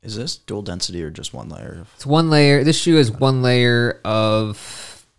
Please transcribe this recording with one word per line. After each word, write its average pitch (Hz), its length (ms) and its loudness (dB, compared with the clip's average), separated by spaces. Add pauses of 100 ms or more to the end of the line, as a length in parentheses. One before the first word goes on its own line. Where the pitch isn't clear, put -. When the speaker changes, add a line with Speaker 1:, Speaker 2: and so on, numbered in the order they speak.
Speaker 1:
Is 110 140 -12
this 120 220 -8
dual 104 260 -10
density 90 400 -8
or 78 80 -8
just - 240 -14
one - 140 -14
layer? - 360 -16 (120)
Speaker 2:
It's - 100 -14
one 160 240 2
layer. 143 320 6
This 156 160 2
shoe 165 200 4
is 127 120 4
one 131 320 0
layer 120 640 2
of 110 1000 -4 (140)